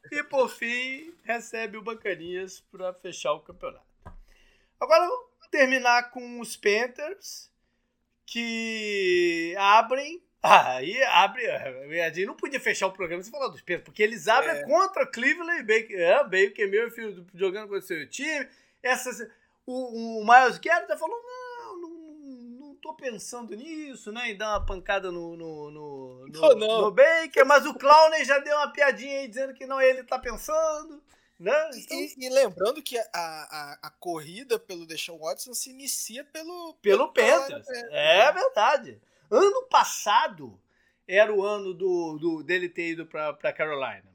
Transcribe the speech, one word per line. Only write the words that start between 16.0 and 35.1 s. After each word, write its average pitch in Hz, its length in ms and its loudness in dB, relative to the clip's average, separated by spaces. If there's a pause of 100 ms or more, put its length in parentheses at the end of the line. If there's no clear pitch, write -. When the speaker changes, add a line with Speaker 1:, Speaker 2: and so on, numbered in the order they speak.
Speaker 1:
Baker 202 460 0
Mayfield 214 640 -4
jogando 190 360 -4
com 202 60 -8
o 185 60 -4
seu 156 280 -10
time. 294 380 -6 (340)
Essas, 240 380 -4 (460)
o, 226 560 -8
o 208 40 -6
Miles 240 340 8
Garrett 339 380 0
falou: 339 240 -6
"Não, 480 600 -16
não, 330 80 -14 (680)
não 285 160 -20
tô 311 180 -14
pensando 240 640 -12
nisso, 285 560 -14
né? 240 200 -8
Em 190 60 -12
dar 214 140 -4
uma 202 140 -2
pancada 190 460 -4
no, 170 240 -10
no, 156 360 -14
no, 135 560 -16
no, 151 140 -16
Speaker 2:
Não, 277 140 8
não. 220 280 -2
Speaker 1:
no 208 80 0
Baker", 294 540 4
mas 277 200 6
o - 80 -6
Clowney 311 500 8
já 277 160 2
deu 294 180 -2
uma 285 140 -2
piadinha 269 500 0
aí 269 60 -10
dizendo 262 260 -8
que 262 120 -16
não, 269 160 -2
ele 262 220 4
tá 254 160 -4
pensando, 302 840 -4 (360)
né? 180 120 -2 (220)
Speaker 2:
E, 226 60 -16
Speaker 1:
Então - 180 -10
Speaker 2:
e, - 180 -8 (100)
e 254 40 -6
lembrando 254 520 0
que 240 160 -8
a, 220 160 -4
a, 156 760 -10
a - 20 -14
corrida 180 680 -8
pelo 170 260 -16
Deshaun 160 320 -12